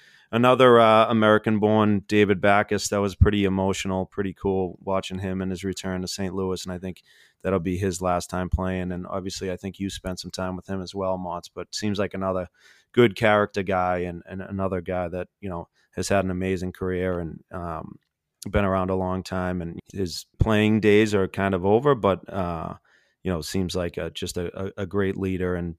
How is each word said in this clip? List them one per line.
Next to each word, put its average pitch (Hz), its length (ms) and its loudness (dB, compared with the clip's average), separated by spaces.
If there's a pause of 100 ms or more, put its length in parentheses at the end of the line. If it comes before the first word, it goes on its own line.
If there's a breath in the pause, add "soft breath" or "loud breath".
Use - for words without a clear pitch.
(320 soft breath)
Another, 123 460 8
uh, 110 300 8
American-born, 107 1000 4
David 104 340 4
Backes, 101 500 2
that 104 100 0
was 101 160 0
pretty 104 280 4
emotional, 95 640 -2
pretty 95 260 -6
cool 95 480 -4
watching 95 380 -4
him 95 240 -4
and 92 80 -4
his 92 140 -8
return 92 380 -6
to 92 40 -8
Saint 92 300 -8
Louis, 92 280 -4
and 92 80 -10
I 87 60 -8
think 90 240 -12 (400 soft breath)
that'll 92 160 0
be 90 180 -2
his 92 240 -2
last 90 300 -2
time 90 180 -4
playing. 92 440 -4
And 90 160 -10
obviously, 95 420 -8
I 90 60 -6
think 92 240 -10
you 98 100 -4
spent 92 300 -10
some 90 100 -12
time 92 240 -6
with 90 140 -12
him 95 120 -6
as 90 140 -12
well, 92 240 -2
Motts, 87 340 -10
but - 220 -12
seems 104 240 -4
like 98 160 -4
another 95 320 -2 (460 soft breath)
good 117 240 4
character 104 480 4
guy 90 380 0
and, 87 220 -6
and 92 160 -12
another 95 400 -4
guy 90 280 -4
that, 90 180 -6 (140)
you 101 80 -10
know, 85 180 -8 (300)
has 95 120 -4
had 98 160 2
an 95 60 -2
amazing 92 400 -2
career 92 480 -4
and, 80 220 -8 (100)
um, 85 480 -12 (500)
been 101 160 0
around 95 260 0
a 95 40 0
long 92 300 -2
time, 90 360 -4
and 85 200 -10 (120)
his 90 340 -6 (120)
playing 107 400 4
days 104 340 6
are 98 140 2
kind 98 300 0
of 90 100 -2
over, 127 300 4
but, 98 360 0
uh, 87 420 -6 (500)
you 92 80 -2
know, 82 80 -2
seems 87 340 -4
like 87 220 -4
a, 82 140 -6
just - 260 -8
a, 90 300 -6
a, 98 160 -10
a 98 40 -4
great 98 300 -2
leader 92 400 -2
and 87 220 -6